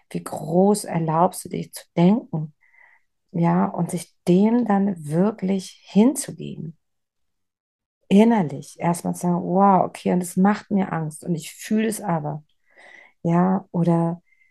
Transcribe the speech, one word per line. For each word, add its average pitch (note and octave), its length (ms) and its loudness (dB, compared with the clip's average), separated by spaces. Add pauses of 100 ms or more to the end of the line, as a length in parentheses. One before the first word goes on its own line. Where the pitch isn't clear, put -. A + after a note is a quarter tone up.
(120)
Wie F3 120 -8
groß F#3 600 0
erlaubst E3 600 -2
du F3+ 40 -16
dich E3+ 240 -8
zu - 120 -18 (120)
denken?“ E3+ 560 0 (800)
Ja, E3+ 360 0
und F3+ 240 -6
sich - 240 -10 (120)
dem A3 380 4
dann G3 300 0 (120)
wirklich F#3+ 760 -4
hinzugeben. E3 920 0 (1300)
Innerlich F#3+ 680 2
erstmal F3 360 -2
zu - 60 -12
sagen, F3 220 -2
„Wow, F#3 420 4
okay, - 280 -4
und F3+ 100 0
es - 140 -8
macht G3+ 340 0
mir F#3+ 220 -2
Angst D#3 320 -8
und F3 100 -2
ich - 180 -12
fühle A3 340 -4
es G#3 140 -6
aber.“ D3+ 420 -4 (800)
Ja, F3+ 480 0
oder E3+ 500 0 (300)